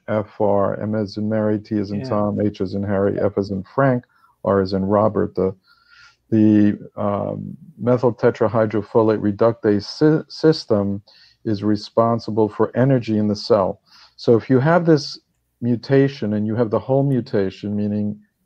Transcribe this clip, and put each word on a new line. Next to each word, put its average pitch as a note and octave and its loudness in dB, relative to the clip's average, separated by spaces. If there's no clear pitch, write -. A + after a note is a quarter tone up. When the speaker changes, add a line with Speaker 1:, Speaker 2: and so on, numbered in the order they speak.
Speaker 1:
F G#2+ -6
R, G2+ 0
M G#2+ -4
as G#2 -6
in G#2+ -4
Mary, G#2+ 0
T G#2 -6
as G#2 -4
in G2+ -6
Speaker 2:
Yeah. G2+ -8
Speaker 1:
Tom, G#2 -2
H G#2 -2
as F#2+ -4
in G2 -4
Harry, G2+ 0
F G2+ -2
as G2+ -4
in G2 -6
Frank, C3 -2
R G2 2
as F#2+ -2
in F#2+ -2
Robert. G2+ 0
The, F#2+ -2
the, G#2+ 4
um, G2+ -6
methyl A#2+ 2
tetrahydrofolate A2 0
reductase G#2 0
sy-, D#3 0
system G#2 0
is G#2 -4
responsible A2 0
for - -2
energy A#2 2
in G#2+ 0
the G2+ 0
cell. G2 0
So A#2+ 2
if - 0
you C3 4
have E3 2
this D3 0
mutation B2 0
and G#2+ -2
you A2 -4
have A2+ -2
the A2 0
whole C3+ 0
mutation, G#2+ -2
meaning G#2 -4